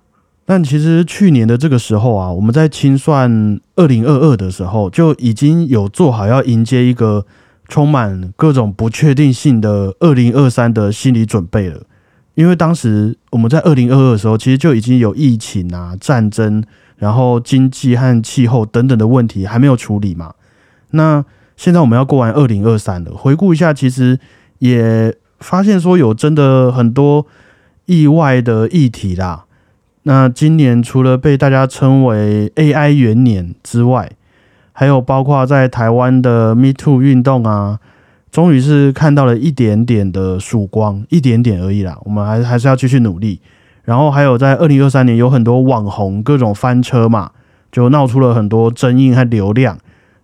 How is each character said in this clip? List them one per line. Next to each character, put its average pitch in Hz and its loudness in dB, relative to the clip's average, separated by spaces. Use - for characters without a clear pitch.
但 185 0
其 147 -2
实 165 2
去 196 0
年 120 4
的 117 2
这 143 -2
个 131 0
时 110 -2
候 110 0
啊， 92 -6
我 87 -6
们 110 0
在 156 2
清 139 0
算 117 0
二 180 4
零 117 0
二 139 0
二 143 2
的 92 -6
时 92 -10
候， 98 -4
就 160 0
已 120 -2
经 156 0
有 107 0
做 147 0
好 107 -4
要 123 0
迎 113 0
接 123 0
一 123 2
个 107 -2
充 147 0
满 98 -4
各 156 0
种 113 -2
不 113 -4
确 147 0
定 143 2
性 120 0
的 101 -2
二 170 2
零 120 2
二 135 2
三 117 0
的 104 -2
心 127 -2
理 113 0
准 104 -2
备 95 -4
了。 73 -14
因 165 2
为 180 2
当 165 -2
时 107 -2
我 123 -4
们 113 0
在 151 0
二 156 2
零 123 2
二 - 2
二 131 4
的 107 0
时 104 -4
候， 110 2
其 110 -2
实 131 2
就 147 0
已 113 0
经 123 0
有 110 0
疫 127 0
情 90 -8
啊、 87 -12
战 113 -2
争， 107 -2
然 104 -2
后 123 0
经 131 0
济 127 -2
和 120 0
气 123 -2
候 113 0
等 120 -2
等 131 2
的 107 2
问 120 2
题 95 -8
还 110 -4
没 139 4
有 127 2
处 104 -6
理 98 -4
嘛。 82 -14
那 156 0
现 - 0
在 175 4
我 156 2
们 113 2
要 127 2
过 135 0
完 113 0
二 139 2
零 104 -2
二 113 2
三 90 -6
了， 82 -14
回 135 0
顾 180 0
一 - 2
下， 160 0
其 139 -4
实 127 0
也 113 0
发 185 -2
现 196 2
说 180 2
有 131 2
真 151 0
的 135 2
很 120 0
多 143 0
意 165 2
外 143 2
的 113 0
议 151 0
题 95 -6
啦。 90 -8
那 135 2
今 156 0
年 123 2
除 131 -2
了 131 2
被 139 0
大 139 0
家 135 2
称 135 2
为 104 -2
A 151 2
I 147 0
元 127 2
年 95 -2
之 120 -2
外， 123 -2
还 135 -2
有 135 2
包 135 -2
括 135 0
在 131 2
台 117 -2
湾 123 2
的 117 2
Me 135 2
Too 135 0
运 131 2
动 127 0
啊， 104 -2
终 170 2
于 135 4
是 139 2
看 147 0
到 143 2
了 120 2
一 147 -2
点 113 0
点 104 0
的 92 -4
曙 104 -4
光， 104 -4
一 170 0
点 120 2
点 101 -2
而 95 -4
已 101 -2
啦， 85 -10
我 98 -10
们 104 -4
还， 110 -2
还 120 -2
是 120 -2
要 131 2
继 127 -2
续 131 2
努 95 -2
力。 101 -6
然 117 -2
后 147 2
还 143 0
有 131 2
在 135 2
二 170 0
零 139 2
二 139 2
三 131 2
年 117 2
有 120 2
很 127 2
多 120 2
网 123 0
红 101 -6
各 143 0
种 107 -2
翻 123 0
车 117 0
嘛， 113 -2
就 123 0
闹 143 2
出 117 0
了 123 2
很 107 -2
多 113 2
争 123 0
议 131 4
和 131 2
流 104 -2
量， 110 0